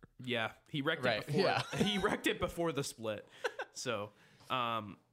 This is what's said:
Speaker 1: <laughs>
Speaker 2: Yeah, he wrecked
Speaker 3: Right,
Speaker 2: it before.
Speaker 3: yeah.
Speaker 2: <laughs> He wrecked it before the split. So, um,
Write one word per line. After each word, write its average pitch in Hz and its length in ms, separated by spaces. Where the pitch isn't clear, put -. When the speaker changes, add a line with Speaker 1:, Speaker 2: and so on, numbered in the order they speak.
Speaker 1:
<laughs> - 240
Speaker 2:
Yeah, 117 260
he 151 120
wrecked 151 240
Speaker 3:
Right, 110 180
Speaker 2:
it - 40
before. 147 160
Speaker 3:
yeah. 127 260
Speaker 2:
<laughs> 156 140
He 202 160
wrecked - 300
it 214 100
before 170 320
the 139 140
split. 107 420
So, 107 380
um, 117 480